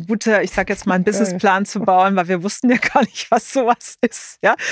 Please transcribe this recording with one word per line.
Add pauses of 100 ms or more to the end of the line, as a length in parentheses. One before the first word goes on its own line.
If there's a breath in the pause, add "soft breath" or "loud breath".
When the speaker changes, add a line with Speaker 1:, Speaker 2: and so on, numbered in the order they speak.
Speaker 1:
gute,
ich
sag
jetzt
mal,
einen
Speaker 2:
Geil.
Speaker 1:
Businessplan
zu
bauen,
weil
wir
wussten
ja
<laughs>
gar
nicht,
was
sowas
ist,
ja. (160 loud breath)